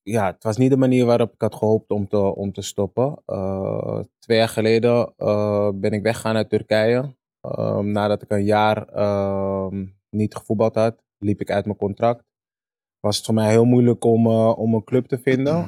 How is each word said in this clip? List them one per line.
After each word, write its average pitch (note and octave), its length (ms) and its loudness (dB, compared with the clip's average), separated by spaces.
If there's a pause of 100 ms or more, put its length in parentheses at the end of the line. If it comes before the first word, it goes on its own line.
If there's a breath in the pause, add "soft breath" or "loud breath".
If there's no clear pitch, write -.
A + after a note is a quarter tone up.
ja, G#2 240 -2
het F2+ 180 -6
was A2 140 -2
niet C3 120 4
de C3+ 80 4
manier B2+ 280 2
waarop A#2 280 2
ik - 80 -10
had A2 140 -4
gehoopt G#2+ 340 0
om G2+ 180 -2
te, G#2+ 100 -2
om G2 340 -2
te G2+ 100 -10
stoppen. A2+ 640 -4
Eh, G2+ 760 -6 (200)
twee A2+ 180 0
jaar A2+ 120 2
geleden, A2+ 680 2
eh, G#2 560 0
ben G2 180 -4
ik G#2 120 -4
weggegaan A2 320 -2
uit A2 140 -2
Turkije. A#2+ 680 0 (260)
Ehm, G#2+ 500 -4
nadat G#2 300 -2
ik - 100 -10
een G2+ 140 0
jaar, G#2+ 420 2
ehm, G2 960 -2 (240)
niet G#2 260 -4
gevoetbald A2+ 400 -2
had, A2+ 280 -2 (140)
liep G2+ 240 -4
ik G2 100 -6
uit G2+ 140 0
mijn G#2 120 -6
contract. A2+ 480 -2 (720)
Was G#2 180 -2
het - 80 -10
voor A#2 80 0
mij A2 160 2
heel A2+ 160 6
moeilijk B2 380 4
om, A2+ 240 4
eh, A2+ 300 2
om A2+ 160 -2
een A2 100 0
club B2+ 220 0
te C3+ 140 -6
vinden. C#3 480 0